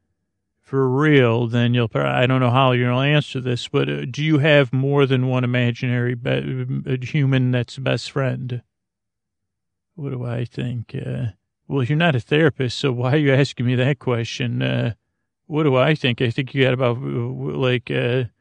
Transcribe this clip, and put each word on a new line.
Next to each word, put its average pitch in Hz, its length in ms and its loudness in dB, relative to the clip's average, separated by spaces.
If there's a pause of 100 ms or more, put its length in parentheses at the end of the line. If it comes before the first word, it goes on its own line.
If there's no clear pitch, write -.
(600)
for 135 300 0
real, 127 560 4
then 120 300 2
you'll 117 120 2
pro-, 139 220 -2
I 135 160 4
don't 131 160 2
know 123 80 2
how 131 220 4
you'll 123 280 0
answer 143 400 0
this, 123 280 -4
but, 139 200 -2
uh, 143 220 -6
do 143 140 -6
you 156 160 2
have 143 340 4
more 139 320 2
than 127 220 0
one 127 160 -2
imaginary 123 720 -2
be-, 135 720 -4
uh, 131 120 -2
human 131 520 0
that's 123 260 -4
best 127 320 -4
friend? 127 540 -4 (1300)
What 143 160 -8
do 123 140 -8
I 120 200 -6
think? 123 500 -8
Uh, 127 300 -6 (420)
well, 139 160 -2
you're 151 140 0
not 165 180 2
a 117 60 -2
therapist, 147 580 0
so 135 140 0
why 123 200 0
are 156 40 2
you 139 160 4
asking 131 320 0
me 123 100 2
that 131 240 0
question? 120 640 -4
Uh, 127 320 -2 (540)
what 156 160 -2
do 131 120 4
I 143 200 4
think? 123 260 -2
I 117 100 2
think 131 240 -6
you 135 80 4
got 127 100 4
about, 123 240 0
uh, 135 40 -10
w-, 135 560 -6
like, 127 340 -2
uh, 127 320 0 (180)